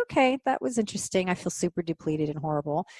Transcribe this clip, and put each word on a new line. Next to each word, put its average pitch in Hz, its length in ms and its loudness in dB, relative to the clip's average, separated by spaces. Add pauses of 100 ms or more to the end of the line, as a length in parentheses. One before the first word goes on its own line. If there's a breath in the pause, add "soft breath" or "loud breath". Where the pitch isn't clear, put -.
"Okay, 269 420 4
that - 160 0
was 254 180 -2
interesting. 190 520 0
I 180 40 4
feel - 160 -4
super - 300 -2
depleted 156 480 -2
and 151 100 -4
horrible. 151 480 -2 (120 loud breath)